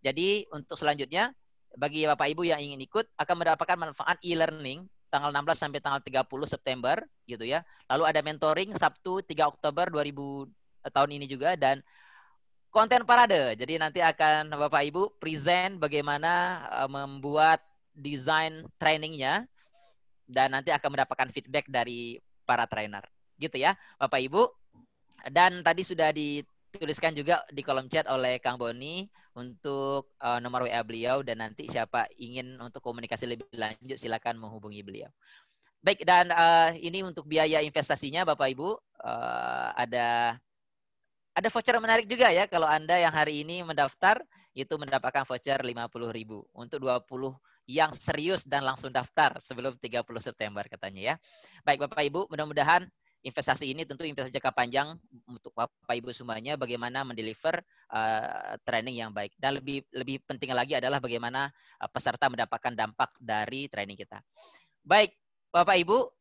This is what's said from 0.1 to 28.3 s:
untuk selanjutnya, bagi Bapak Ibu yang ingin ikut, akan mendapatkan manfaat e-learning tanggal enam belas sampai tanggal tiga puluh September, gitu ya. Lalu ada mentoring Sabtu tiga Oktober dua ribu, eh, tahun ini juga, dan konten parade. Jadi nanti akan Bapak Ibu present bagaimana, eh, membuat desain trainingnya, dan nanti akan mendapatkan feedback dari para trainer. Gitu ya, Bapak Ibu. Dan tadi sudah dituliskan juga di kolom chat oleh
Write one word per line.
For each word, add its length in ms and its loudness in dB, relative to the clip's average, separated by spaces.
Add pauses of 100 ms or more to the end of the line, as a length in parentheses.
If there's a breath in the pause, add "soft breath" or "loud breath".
untuk 240 -12
selanjutnya, 560 0 (420)
bagi 320 -2
Bapak 240 2
Ibu 140 -2
yang 160 2
ingin 260 -10
ikut, 220 -2 (100)
akan 220 0
mendapatkan 400 2
manfaat 400 -2
e-learning 640 -2 (240)
tanggal 240 0
enam 120 0
belas 160 2
sampai 200 -4
tanggal 240 -2
tiga 180 0
puluh 220 -4
September, 560 -2 (240)
gitu 180 -12
ya. 220 -2 (240 soft breath)
Lalu 200 2
ada 120 2
mentoring 560 0
Sabtu 480 0
tiga 240 2
Oktober 400 -2
dua 160 0
ribu, 440 -8 (360)
eh, 80 -8
tahun 240 4
ini 120 -8
juga, 280 0
dan 240 4 (880 soft breath)
konten 400 6
parade. 480 6
Jadi 240 -4
nanti 240 0
akan 480 4
Bapak 400 2
Ibu 240 -2
present 640 0
bagaimana, 840 0 (200)
eh, 40 -2
membuat 760 2 (320)
desain 680 -2 (140)
trainingnya, 720 0 (800 soft breath)
dan 240 2
nanti 180 -2
akan 240 0
mendapatkan 380 0
feedback 400 -4
dari 480 -4 (240)
para 240 2
trainer. 340 -6 (380)
Gitu 180 -6
ya, 140 6 (240 loud breath)
Bapak 260 2
Ibu. 200 2 (880)
Dan 340 4
tadi 160 2
sudah 300 2
dituliskan 1040 -4
juga 340 0
di 140 -10
kolom 240 -2
chat 180 0
oleh 320 0